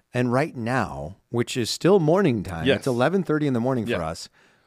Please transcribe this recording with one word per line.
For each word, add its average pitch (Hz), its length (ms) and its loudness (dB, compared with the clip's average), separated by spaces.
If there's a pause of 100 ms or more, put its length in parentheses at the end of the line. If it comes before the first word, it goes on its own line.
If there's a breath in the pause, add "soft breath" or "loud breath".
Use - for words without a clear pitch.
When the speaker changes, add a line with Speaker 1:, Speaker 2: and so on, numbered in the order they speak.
(140)
Speaker 1:
And 123 180 0
right 135 240 0
now, 98 600 -4 (120)
which - 280 -2
is 113 140 -2
still 190 280 4
morning 151 440 4
time, 85 240 -4
Speaker 2:
Yes. 135 120 2
Speaker 1:
it's - 80 -6
eleven 143 360 2
thirty 151 240 0
in 135 60 0
the 120 60 0
morning 123 260 0
for 117 80 -4
Speaker 2:
Yeah. 85 140 -2
Speaker 1:
us, - 220 -10 (380 soft breath)